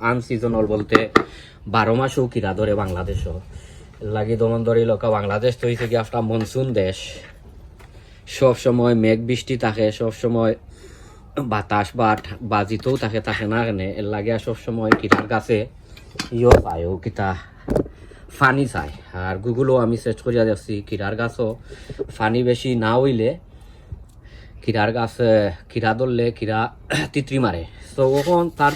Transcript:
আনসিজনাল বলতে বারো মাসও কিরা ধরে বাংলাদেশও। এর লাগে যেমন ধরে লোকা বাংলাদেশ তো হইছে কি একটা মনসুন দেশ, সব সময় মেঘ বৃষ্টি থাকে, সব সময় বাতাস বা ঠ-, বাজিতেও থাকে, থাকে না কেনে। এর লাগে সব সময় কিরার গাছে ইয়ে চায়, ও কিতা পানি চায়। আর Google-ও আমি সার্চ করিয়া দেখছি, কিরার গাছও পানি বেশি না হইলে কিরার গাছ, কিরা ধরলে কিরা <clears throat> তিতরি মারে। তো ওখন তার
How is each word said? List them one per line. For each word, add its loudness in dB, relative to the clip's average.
আনসিজনাল 0
বলতে 0
বারো 4
মাসও 0
কিরা -2
ধরে 2
বাংলাদেশও। -4
এর -6
লাগে -2
যেমন 2
ধরে 4
লোকা 0
বাংলাদেশ 0
তো -2
হইছে -2
কি 2
একটা -6
মনসুন -2
দেশ, 0
সব 6
সময় 4
মেঘ 6
বৃষ্টি -2
থাকে, 2
সব -2
সময় 4
বাতাস 0
বা 4
ঠ-, -12
বাজিতেও 0
থাকে, -2
থাকে -2
না 2
কেনে। -2
এর -4
লাগে -2
সব -4
সময় -2
কিরার 0
গাছে 0
ইয়ে 8
চায়, -4
ও -2
কিতা -4
পানি 4
চায়। -6
আর -4
Google-ও 2
আমি 0
সার্চ -4
করিয়া 2
দেখছি, -4
কিরার -4
গাছও -2
পানি 2
বেশি 2
না 2
হইলে 2
কিরার 0
গাছ, -2
কিরা 0
ধরলে 0
কিরা -2
<clears throat> -4
তিতরি -2
মারে। -2
তো 2
ওখন 4
তার 4